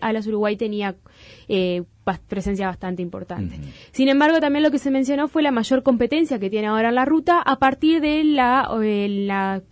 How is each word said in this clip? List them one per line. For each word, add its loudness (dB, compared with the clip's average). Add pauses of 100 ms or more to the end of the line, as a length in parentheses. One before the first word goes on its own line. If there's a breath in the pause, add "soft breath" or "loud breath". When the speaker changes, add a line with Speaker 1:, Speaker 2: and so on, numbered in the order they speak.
Speaker 1:
Alas -4
Uruguay -2
tenía, -4 (540 loud breath)
eh, 0 (200)
bas-, -4
presencia -6
bastante -8
importante. -10
Speaker 2:
Ujú. -14 (240 loud breath)
Speaker 1:
Sin 2
embargo, 4
también 0
lo 4
que 0
se -4
mencionó 0
fue -2
la 2
mayor 0
competencia 0
que -4
tiene -2
ahora 2
la 2
ruta 2
a 0
partir 2
de 2
la, 2 (160)
eh, 0
la, -2